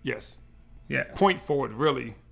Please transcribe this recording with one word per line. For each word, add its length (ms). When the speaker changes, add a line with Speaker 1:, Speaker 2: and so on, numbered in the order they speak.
Speaker 1:
yes. 380
Speaker 2:
Yeah. 160
Speaker 1:
Point 280
forward, 320
really. 420